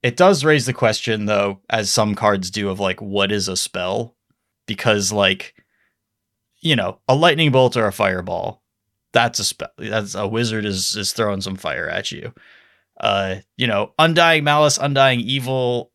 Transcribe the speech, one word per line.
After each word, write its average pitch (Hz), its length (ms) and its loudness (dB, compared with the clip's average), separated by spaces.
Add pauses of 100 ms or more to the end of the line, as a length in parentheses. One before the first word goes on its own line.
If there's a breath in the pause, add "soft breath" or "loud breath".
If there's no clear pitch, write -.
it 120 120 0
does 180 300 4
raise 151 220 4
the 131 80 -2
question, 110 500 -2
though, 101 360 0 (100)
as 107 200 0
some 104 240 0
cards 98 360 0
do, 101 180 -4
of, 95 100 -6
like, 95 220 -2
what 101 320 -2
is 98 160 -2
a 92 80 -4
spell? 95 600 -6 (500)
Because, 104 460 0
like, 98 420 0 (1040)
you 156 160 0
know, 95 220 -2 (100)
a 127 60 6
lightning 156 380 4
bolt 131 220 4
or 113 120 2
a 98 60 0
fireball, 90 680 -2 (520)
that's 117 240 2
a 101 60 -4
spell. - 340 -6
That's, 104 360 -6
a 101 140 -4
wizard 110 380 -2
is, 95 280 -4
is 104 200 -6
throwing 101 260 -2
some 95 160 -8
fire 82 320 -6
at 82 240 -6
you. - 220 -14 (680 soft breath)
Uh, 98 360 -2 (200)
you 123 100 -2
know, 104 320 -2
Undying 165 460 4
Malice, 147 320 4
Undying 135 440 2
Evil 123 760 -2